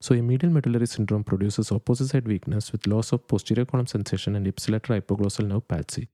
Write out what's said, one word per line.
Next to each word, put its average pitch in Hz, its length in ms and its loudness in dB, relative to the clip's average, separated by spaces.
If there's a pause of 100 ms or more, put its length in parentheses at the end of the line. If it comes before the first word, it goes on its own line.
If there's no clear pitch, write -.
So - 140 2
a 120 60 4
medial 131 300 2
medullary 120 340 2
syndrome 107 380 0
produces 101 480 0
opposite 123 380 0
side 127 180 0
weakness 104 440 -2
with 110 140 -6
loss 107 280 0
of 120 140 -2
posterior 113 380 0
column 127 220 0
sensation 104 480 -2
and 101 100 0
ipsilateral 107 560 0
hypoglossal 101 460 0
nerve 101 200 -2
palsy. - 460 -6